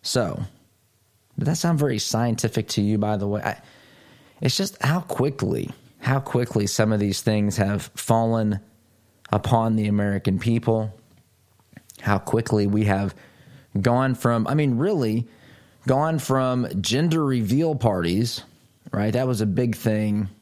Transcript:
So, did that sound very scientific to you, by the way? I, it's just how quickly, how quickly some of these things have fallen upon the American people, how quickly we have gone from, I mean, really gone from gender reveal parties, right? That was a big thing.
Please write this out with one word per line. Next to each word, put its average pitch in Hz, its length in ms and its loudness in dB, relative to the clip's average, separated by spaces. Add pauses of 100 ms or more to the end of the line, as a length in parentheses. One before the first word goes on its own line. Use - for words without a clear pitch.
So, 107 400 -2 (960)
did 123 100 -2
that 160 100 0
sound 170 220 0
very 127 200 0
scientific 113 680 -2
to 107 120 0
you, 104 160 2
by 104 200 0
the 101 100 -2
way? 104 140 -2
I, - 200 -6 (760)
it's - 160 0
just - 260 -4
how 165 200 2
quickly, - 680 -2 (300)
how 135 220 0
quickly 120 460 -2
some 110 260 2
of 104 80 2
these 101 200 0
things 104 360 0
have 101 380 -2
fallen 113 680 0 (680)
upon 113 460 2
the 107 120 0
American 101 520 0
people, 113 540 0 (1040)
how 101 200 2
quickly 110 480 0
we 104 180 2
have 98 280 0 (680)
gone 123 340 2
from, 117 320 0
I 139 60 -2
mean, 143 240 2
really 123 500 0 (580)
gone 147 340 0
from 127 640 0
gender 156 420 0
reveal 135 520 0
parties, 101 680 0 (480)
right? 104 200 0
That 127 160 0
was 113 140 -2
a 110 40 2
big 107 300 0
thing. 107 540 -2 (120)